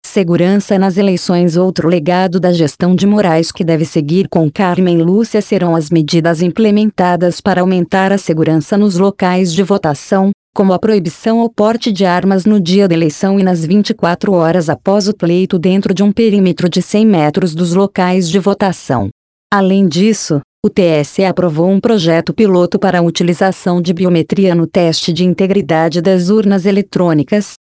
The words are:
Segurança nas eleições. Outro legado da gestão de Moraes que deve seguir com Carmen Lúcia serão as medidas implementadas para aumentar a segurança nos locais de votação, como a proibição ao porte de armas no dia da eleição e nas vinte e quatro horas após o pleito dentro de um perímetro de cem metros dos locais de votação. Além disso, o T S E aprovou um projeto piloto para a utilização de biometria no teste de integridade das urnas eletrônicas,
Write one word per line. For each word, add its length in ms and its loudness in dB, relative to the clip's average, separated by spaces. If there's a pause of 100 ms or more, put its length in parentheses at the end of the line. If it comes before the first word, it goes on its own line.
Segurança 720 0
nas 180 0
eleições. 600 0
Outro 300 0
legado 540 0
da 120 2
gestão 420 0
de 120 0
Moraes 460 0
que 100 -8
deve 220 0
seguir 440 -2
com 220 0
Carmen 520 0
Lúcia 380 0
serão 360 -2
as 120 -2
medidas 540 0
implementadas 1000 0
para 200 0
aumentar 500 0
a 80 0
segurança 600 0
nos 200 2
locais 540 0
de 100 0
votação, 680 0 (240)
como 180 2
a 60 0
proibição 600 -2
ao 120 0
porte 420 -2
de 140 0
armas 400 0
no 120 4
dia 300 2
da 60 2
eleição 440 0
e 40 2
nas 220 0
vinte 260 0
e 40 -2
quatro 380 -2
horas 380 0
após 360 0
o 80 -2
pleito 440 0
dentro 360 0
de 80 -2
um 80 2
perímetro 580 0
de 120 -2
cem 260 0
metros 480 0
dos 200 -2
locais 540 0
de 100 0
votação. 720 -2 (420)
Além 340 2
disso, 540 0 (240)
o 60 2
T 120 0
S 380 0
E 60 2
aprovou 440 0
um 80 2
projeto 540 0
piloto 460 2
para 200 0
a 40 2
utilização 800 -2
de 100 -2
biometria 640 0
no 120 0
teste 460 -2
de 120 -2
integridade 760 0
das 300 0
urnas 360 2
eletrônicas, 840 0 (160)